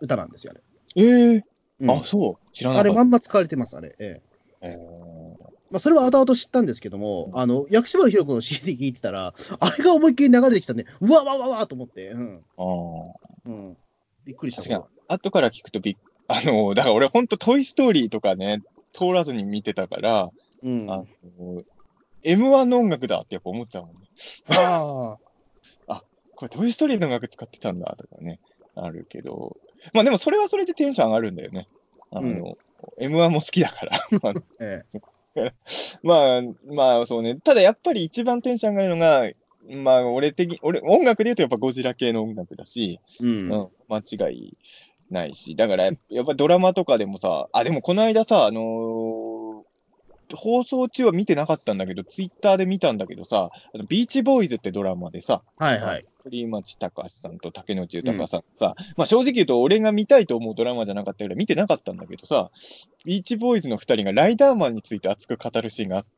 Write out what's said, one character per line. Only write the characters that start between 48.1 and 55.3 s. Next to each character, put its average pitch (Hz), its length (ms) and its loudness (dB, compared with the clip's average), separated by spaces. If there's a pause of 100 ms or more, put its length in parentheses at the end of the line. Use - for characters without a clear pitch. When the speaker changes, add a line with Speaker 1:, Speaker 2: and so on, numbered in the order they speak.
Speaker 2:
さ、 175 220 4
あ 104 40 2
の 113 100 -6
ー、 113 1700 -10
放 240 300 0
送 254 240 -2
中 254 180 0
は 190 60 6
見 185 120 0
て 202 120 2
な 151 100 -2
か 160 80 0
っ 151 60 -4
た - 120 -2
ん 98 60 -4
だ 92 80 -4
け 92 80 -8
ど、 - 80 -10
Twitter 190 540 -2
で 185 100 0
見 190 140 -2
た 147 120 2
ん 107 60 -4
だ 98 80 -8
け 92 80 -14
ど 92 100 -18
さ、 95 260 0 (220)
あ 110 60 -14
の、 107 60 -12
ビ 185 180 0
ー 240 40 -4
チ 269 160 -2
ボ 254 200 4
ー - 20 0
イ 156 40 -2
ズ 123 80 -4
っ - 20 -4
て 98 140 -8
ド 101 100 -4
ラ 95 140 -4
マ 87 140 -12
で 90 120 -16
さ、 - 200 -2 (140)